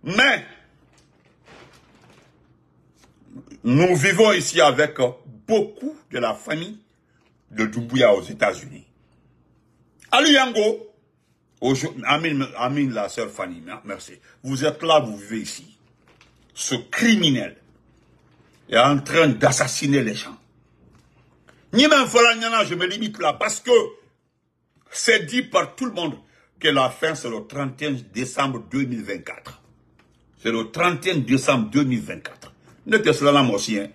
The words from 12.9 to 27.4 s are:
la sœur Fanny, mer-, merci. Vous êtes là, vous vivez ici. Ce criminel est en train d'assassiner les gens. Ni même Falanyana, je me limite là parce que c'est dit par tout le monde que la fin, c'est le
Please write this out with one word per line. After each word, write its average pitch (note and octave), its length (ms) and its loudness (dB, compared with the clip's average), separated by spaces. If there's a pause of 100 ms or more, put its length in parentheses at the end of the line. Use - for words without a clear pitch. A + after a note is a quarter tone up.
la G2+ 160 -4
sœur A2 200 -6
Fanny, F2+ 300 -12
mer-, F2+ 240 -16
merci. G2 300 -14 (280)
Vous C3 220 -6
êtes - 200 -2
là, D#3 180 4
vous A2 160 -8
vivez A2 240 -8
ici. - 360 -14 (760)
Ce - 220 -6
criminel E3 840 0 (1120)
est A2 100 2
en C#3 200 4
train D#3+ 280 2
d'assassiner C3+ 720 0
les G#2+ 140 -4
gens. - 220 -12 (1300)
Ni C4 160 4
même C#4 200 4
Falanyana, A3+ 580 2
je E3+ 80 -6
me F3 140 -2
limite G#3+ 320 -8
là D3+ 140 0
parce - 260 -4
que - 100 -10 (1200)
c'est G#3 380 0
dit B3 160 -4
par - 320 -2
tout C4 100 -6
le A#3 60 -6
monde E3+ 260 -6 (420)
que D#3+ 80 -2
la C3+ 220 2
fin, D#3 240 -4
c'est C3 160 -8
le G#2+ 160 -10